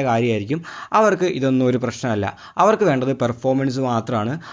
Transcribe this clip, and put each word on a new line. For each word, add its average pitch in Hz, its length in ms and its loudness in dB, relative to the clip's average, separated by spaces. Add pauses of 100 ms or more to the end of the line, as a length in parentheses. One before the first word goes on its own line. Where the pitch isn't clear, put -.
കാര്യമായിരിക്കും. 117 520 0 (400)
അവർക്ക് 190 280 2 (100)
ഇതൊന്നും 131 320 2
ഒരു 123 140 0
പ്രശ്നമല്ല, 113 400 -2 (380)
അവർക്ക് 214 280 4
വേണ്ടത് 131 220 0 (120)
പെർഫോമൻസ് 131 540 -2 (120)
മാത്രമാണ്. 113 420 -2 (200)